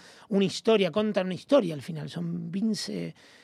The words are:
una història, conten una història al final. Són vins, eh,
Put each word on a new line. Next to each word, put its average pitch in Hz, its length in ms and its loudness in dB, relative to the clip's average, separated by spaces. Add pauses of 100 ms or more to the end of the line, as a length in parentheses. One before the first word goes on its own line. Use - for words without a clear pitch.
(360)
una 196 80 4
història, 196 480 2
conten 208 380 0
una 180 80 -4
història 214 360 2
al 143 80 -8
final. 151 300 -8
Són 170 400 -6
vins, 202 380 -2
eh, 170 240 -6 (300)